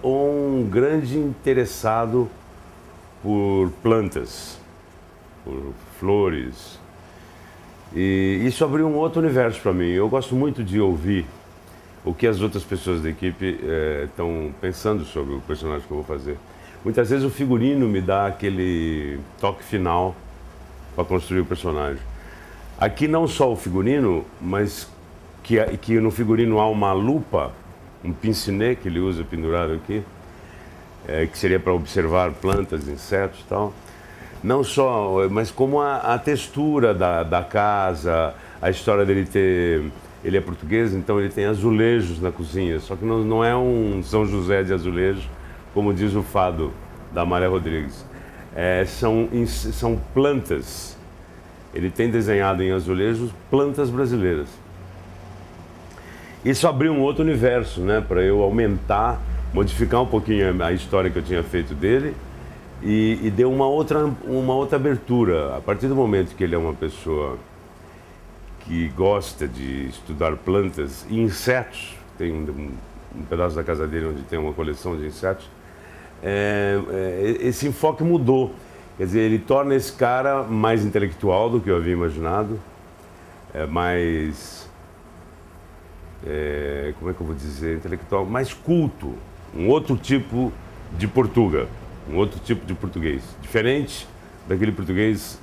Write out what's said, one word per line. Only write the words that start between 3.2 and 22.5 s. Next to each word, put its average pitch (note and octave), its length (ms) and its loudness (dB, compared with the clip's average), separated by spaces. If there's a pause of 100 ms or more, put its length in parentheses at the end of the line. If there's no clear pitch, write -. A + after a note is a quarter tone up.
por G2 480 2 (100)
plantas, G#2 800 0 (840)
por C2+ 280 -8 (280)
flores. F2+ 760 0 (1160)
E F#2+ 500 2
isso B2+ 200 2
abriu D3+ 220 2
um D3+ 80 2
outro D#3+ 260 2
universo B2+ 400 2
pra G2+ 100 2
mim. F2+ 200 2
Eu G2 180 2
gosto B2+ 260 -2
muito C3 300 0
de G2 160 2
ouvir F2+ 440 2 (800)
o F2+ 100 -2
que A#2 140 2
as G#2 140 2
outras G2 240 -2
pessoas F2+ 360 -2
da D#2+ 80 -2
equipe, F2+ 540 -4
eh, D2+ 540 -2
tão E2 420 -4
pensando F#2 460 -2
sobre C#2+ 280 -6
o C#2 60 -6
personagem D2+ 480 -6
que D2+ 60 -10
eu D2+ 100 -6
vou - 20 -10
fazer. C#2+ 320 -8 (460)
Muitas A2 260 2
vezes C3+ 140 2
o C#3 60 2
figurino C3 580 2
me G2+ 140 2
dá G2 260 2
aquele E2+ 880 -2 (220)
toque G2+ 240 -2
final F2+ 500 0 (840)
pra F2+ 80 0
construir F#2 380 0
o E2+ 40 2
personagem. D2 560 -4 (800)